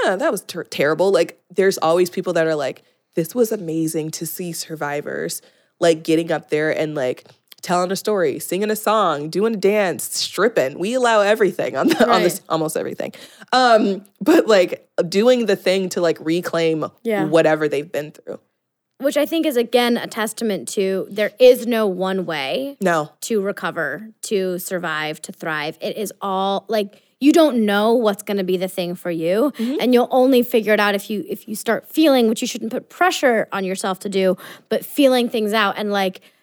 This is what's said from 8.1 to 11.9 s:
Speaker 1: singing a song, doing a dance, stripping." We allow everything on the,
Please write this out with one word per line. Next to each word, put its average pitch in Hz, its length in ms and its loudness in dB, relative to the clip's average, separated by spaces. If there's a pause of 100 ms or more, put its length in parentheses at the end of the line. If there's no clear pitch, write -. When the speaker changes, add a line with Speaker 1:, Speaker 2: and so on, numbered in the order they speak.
Speaker 1:
singing 196 320 -4
a 220 60 0
song, 180 540 0
doing 214 240 0
a 202 40 -6
dance, 190 460 0 (140)
stripping." 147 600 0
We 196 140 -4
allow 240 300 4
everything 196 520 0
on 175 140 0
the, 277 180 4